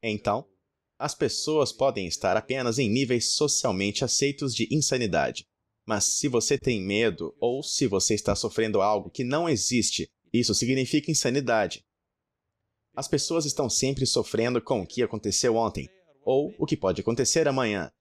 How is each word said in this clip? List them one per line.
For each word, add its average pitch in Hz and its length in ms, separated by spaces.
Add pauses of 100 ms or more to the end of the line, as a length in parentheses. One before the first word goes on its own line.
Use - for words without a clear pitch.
Então, 107 460 (500)
as 143 160
pessoas 151 580
podem 104 360
estar 92 300
apenas 120 420
em 127 100
níveis 120 440
socialmente 101 680
aceitos 139 520
de 117 160
insanidade. 85 760 (380)
Mas 107 320
se 143 100
você 123 300
tem 120 240
medo 98 580
ou 127 240
se - 240
você 98 260
está 104 220
sofrendo 107 460
algo 101 280
que - 140
não 147 240
existe, 117 640 (240)
isso 113 200
significa 131 580
insanidade. 120 760 (1080)
As 135 120
pessoas 156 380
estão 135 240
sempre 135 360
sofrendo 120 560
com 117 200
o 87 60
que - 160
aconteceu 110 520
ontem, 110 340 (340)
ou 147 340
o 160 80
que 151 100
pode 92 260
acontecer 123 460
amanhã. 110 540